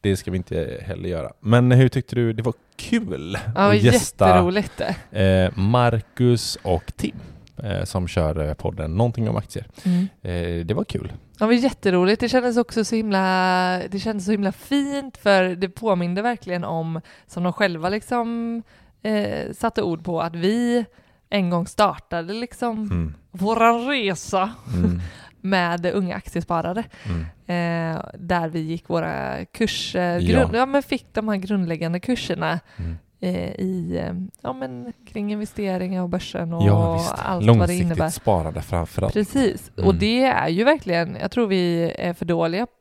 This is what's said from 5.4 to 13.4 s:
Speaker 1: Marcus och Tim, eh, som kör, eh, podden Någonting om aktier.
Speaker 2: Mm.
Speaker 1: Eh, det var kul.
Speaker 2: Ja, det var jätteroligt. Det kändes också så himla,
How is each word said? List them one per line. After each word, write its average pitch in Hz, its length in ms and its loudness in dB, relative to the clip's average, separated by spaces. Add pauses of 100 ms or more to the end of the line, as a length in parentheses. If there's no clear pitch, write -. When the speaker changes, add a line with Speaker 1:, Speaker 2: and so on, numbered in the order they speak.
Speaker 1:
Marcus 120 1040 2
och 87 340 0
Tim, - 200 -6 (480)
eh, 92 200 -2
som 90 240 -2
kör, 78 400 0
eh, 78 60 -2
podden 80 440 -4
Någonting 117 320 0
om 113 60 0
aktier. - 300 -6 (180)
Speaker 2:
Mm. 180 240 0 (140)
Speaker 1:
Eh, 87 440 -4
det 101 80 -2
var 170 100 0
kul. - 300 -8
Speaker 2:
Ja, - 40 -14 (220)
det 214 60 0
var 226 80 4
jätteroligt. 208 680 2
Det 240 100 0
kändes 247 280 2
också 226 280 0
så 226 100 -2
himla, 185 960 2